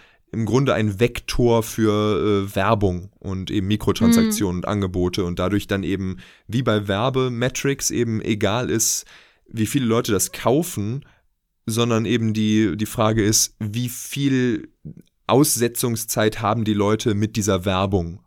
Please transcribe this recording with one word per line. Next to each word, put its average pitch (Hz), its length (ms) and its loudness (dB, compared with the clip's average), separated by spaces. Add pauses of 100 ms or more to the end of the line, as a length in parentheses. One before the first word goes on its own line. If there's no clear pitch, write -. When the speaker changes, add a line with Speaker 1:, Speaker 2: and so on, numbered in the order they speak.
(300)
Speaker 1:
im 110 160 -4
Grunde 127 280 4
ein 101 260 0
Vektor 117 640 2
für, 104 880 0
äh, - 40 -16
Werbung 98 640 0
und 95 320 -8
eben 95 160 -2
Mikrotransaktionen 214 920 2
Speaker 2:
Mhm. - 80 -4
Speaker 1:
und - 40 -4
Angebote 92 560 0
und 87 140 -4
dadurch 101 280 0
dann 98 180 -2
eben 92 320 -4 (300)
wie 131 160 -2
bei 107 240 0
Werbemetrics 127 1040 -2
eben 113 320 -2
egal 104 480 -2
ist, - 340 -2 (460)
wie 110 160 -2
viele 131 200 0
Leute 113 260 0
das 92 200 0
kaufen, 131 720 -2 (640)
sondern 117 400 0
eben 113 260 0
die, 107 460 2
die 107 80 -2
Frage 107 360 0
ist, - 360 0
wie 117 320 -4
viel 131 800 -2 (580)
Aussetzungszeit 117 1120 0
haben 110 240 0
die 107 100 2
Leute 104 400 2
mit 107 220 0
dieser 98 300 2
Werbung, 95 600 0